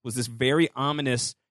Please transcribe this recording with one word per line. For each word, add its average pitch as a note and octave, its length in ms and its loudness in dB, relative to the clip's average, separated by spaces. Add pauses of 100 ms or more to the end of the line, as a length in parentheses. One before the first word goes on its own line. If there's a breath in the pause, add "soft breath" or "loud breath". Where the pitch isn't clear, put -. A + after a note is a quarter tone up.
was A#2 120 -8
this A#2+ 120 -2
very C3 480 2
ominous C#3 600 -2 (160)